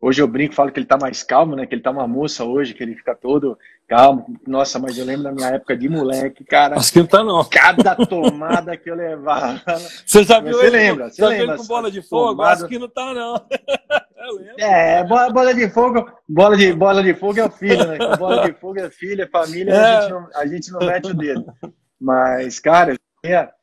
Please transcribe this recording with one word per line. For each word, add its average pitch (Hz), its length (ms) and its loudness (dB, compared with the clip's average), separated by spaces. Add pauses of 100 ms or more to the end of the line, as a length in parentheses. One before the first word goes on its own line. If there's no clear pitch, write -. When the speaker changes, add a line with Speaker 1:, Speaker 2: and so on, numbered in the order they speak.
Speaker 1:
hoje 131 200 2
eu 143 40 4
brinco, 135 280 -4
falo 139 180 0
que - 80 -8
ele 120 60 -6
tá 135 100 2
mais 131 260 -6
calmo, 147 320 2
né? 131 120 -8
Que 131 80 -8
ele 117 80 -8
tá 127 80 -2
uma 131 180 -6
moça 139 340 -6
hoje, 123 300 -4
que 117 100 -12
ele 113 140 -10
fica 120 180 -8
todo 139 440 -2 (280)
calmo. 127 380 4 (220)
Nossa, 135 320 -4
mas 127 180 -8
eu 127 80 -8
lembro 135 200 -6
da 139 80 -8
minha 131 160 -6
época 131 280 -4
de 123 140 -6
moleque, 135 520 -4
cara. 143 340 2
Speaker 2:
Acho - 160 0
que 175 80 8
não 170 60 4
tá, 196 160 4
não. 180 220 0
Speaker 1:
Cada 180 500 4
tomada 165 840 -2
que - 120 -14
eu 170 40 -8
levava. 151 680 -4 (460)
Speaker 2:
Você 208 180 6
já 220 160 6
viu 151 140 -6
Speaker 1:
Você 247 140 4
Speaker 2:
ele 240 100 4
Speaker 1:
lembra, 175 260 2
Speaker 2:
com, 117 60 -14
Speaker 1:
você - 120 -8
Speaker 2:
já 214 60 4
viu 220 100 0
Speaker 1:
lembra 208 160 -2
Speaker 2:
ele 233 80 -12
com 220 60 -16
bola 233 200 -4
Speaker 1:
essa 196 120 -8
Speaker 2:
de - 80 -20
fogo? 196 220 0
Speaker 1:
tomada? 160 240 2
Speaker 2:
Acho 170 140 -10
que 247 100 -10
não 240 100 -12
tá, 254 240 -10
não. 240 220 -8
<laughs> - 760 -6 (120)
Eu 240 140 -14
lembro. 196 220 -20
Speaker 1:
É, 175 460 2
bola, 240 260 2
bola 254 240 2
de 233 160 0
fogo, 233 420 0 (160)
bola 196 280 6
de, 196 180 4
bola 196 280 2
de 185 120 2
fogo 202 260 -4
é 226 60 2
o - 40 -2
filho, 190 360 0
né? 160 120 -6 (200)
Bola 185 280 0
de 170 60 -2
fogo 190 260 -12
é 180 120 -10
filho, 190 320 -10
é 175 40 -6
família, 170 460 -4
Speaker 2:
É. 190 40 4 (200)
Speaker 1:
a 214 60 4
gente 202 80 -4
não, 180 240 -12
a 147 120 -4
gente 165 260 -10
não 180 80 -8
mete 180 300 -2
o 185 40 -6
dedo. 147 320 -6 (520)
Mas, 127 640 -2
cara, 160 340 2 (300)
eu, 170 240 0 (140)